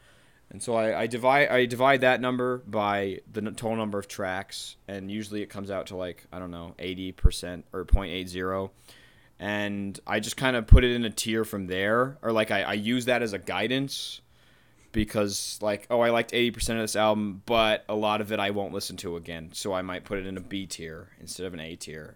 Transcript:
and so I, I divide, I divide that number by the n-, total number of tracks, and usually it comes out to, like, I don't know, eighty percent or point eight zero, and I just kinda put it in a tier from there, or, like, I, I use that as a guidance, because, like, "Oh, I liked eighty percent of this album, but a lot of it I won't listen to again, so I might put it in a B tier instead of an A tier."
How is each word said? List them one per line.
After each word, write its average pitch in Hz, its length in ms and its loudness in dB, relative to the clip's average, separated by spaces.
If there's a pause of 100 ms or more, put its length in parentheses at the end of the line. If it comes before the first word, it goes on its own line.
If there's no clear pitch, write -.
(500)
and 98 140 -14
so 120 120 0
I, 110 260 2
I 113 60 2
divide, 127 420 4
I 127 160 6
divide 127 360 4
that 127 200 6
number 127 380 0
by 101 600 0 (100)
the 107 120 -6
n-, 104 140 -6
total 113 200 -2
number 104 240 -2
of 98 80 -8
tracks, - 720 -6 (100)
and 98 240 -8
usually 104 300 -4
it - 80 -8
comes 98 200 -8
out 95 180 -4
to, 92 100 -10
like, 90 340 -8
I 90 80 -10
don't 90 120 -10
know, 85 280 -12
eighty 92 320 -6
percent 90 600 2
or 90 100 -4
point 90 300 2
eight 92 160 -4
zero, 92 420 -2 (680)
and 101 680 -4
I 107 140 0
just 113 160 -6
kinda 127 240 0
put 123 240 10
it 123 60 4
in 120 120 0
a 110 60 -2
tier 110 340 0
from 101 240 -6
there, 110 540 0
or, 117 100 0
like, 110 180 2
I, 101 120 2
I 95 120 -2
use 113 320 0
that 120 160 2
as 110 120 -2
a 95 60 -4
guidance, 117 840 -4 (720)
because, 104 680 -2
like, 104 280 -2
"Oh, 120 100 4
I 117 120 6
liked 117 220 2
eighty 120 160 4
percent 113 300 -2
of 110 40 0
this 107 120 -2
album, 107 500 2
but 110 440 4
a 104 40 -2
lot 107 280 2
of 104 100 -8
it 107 80 0
I 101 120 0
won't 98 220 -4
listen 95 240 -6
to 87 200 -6
again, 82 340 -10
so - 220 -4
I 92 80 0
might 90 240 -8
put 101 120 -4
it 92 80 -6
in 95 120 -8
a 92 40 -8
B 95 240 -8
tier 82 440 -12 (100)
instead 85 260 -10
of 90 80 -8
an 85 60 -10
A 82 160 -10
tier." 78 400 -14